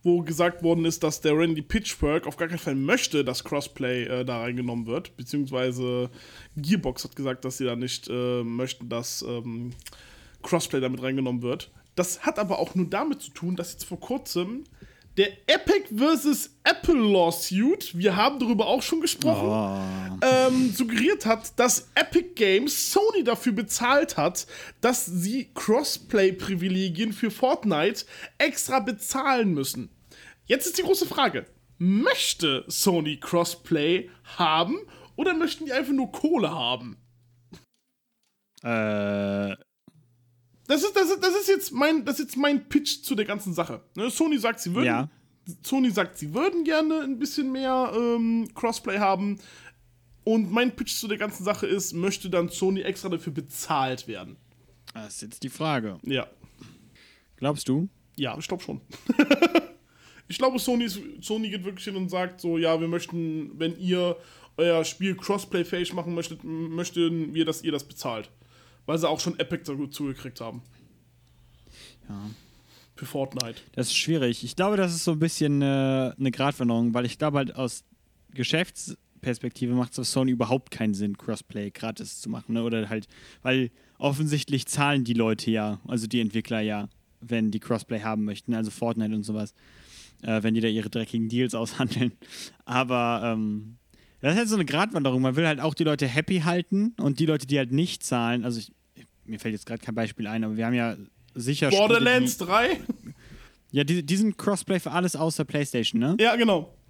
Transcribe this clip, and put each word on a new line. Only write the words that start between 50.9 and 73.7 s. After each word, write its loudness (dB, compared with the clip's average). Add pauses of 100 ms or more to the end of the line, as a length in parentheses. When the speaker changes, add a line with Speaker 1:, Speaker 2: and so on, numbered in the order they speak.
Speaker 1:
zu -6
der -2
ganzen -6
Sache 0
ist, 0
möchte -2
dann 2
Sony 0
extra -4
dafür -4
bezahlt -2
werden? -12 (580)
Speaker 2:
Das -14
ist -12
jetzt -14
die -6
Frage. -2
Speaker 1:
Ja. -4 (1080)
Speaker 2:
Glaubst -2
du? 0 (280)
Speaker 1:
Ja, -4
ich -10
glaub -4
schon. -10 (280)
<laughs> 2 (1080)
Ich -10
glaube, 2
Sony 2
ist, -6 (220)
Sony -4
geht -6
wirklich -10
hin -6
und -2
sagt -4
so, -2
ja, 2
wir -2
möchten, -4
wenn -2
ihr 0 (400)
euer 4
Spiel -2
Crossplay-fähig -2
machen -4
möchtet, -6
m-, -6
möchten 0
wir, 2
dass -4
ihr -2
das -4
bezahlt. -8 (560)
Weil 0
sie 2
auch 0
schon -4
Epic -4
so -6
gut -6
zugekriegt -8
haben. -12 (1500)
Speaker 2:
Ja. -14 (640)
Speaker 1:
Für -14
Fortnite. -4 (160)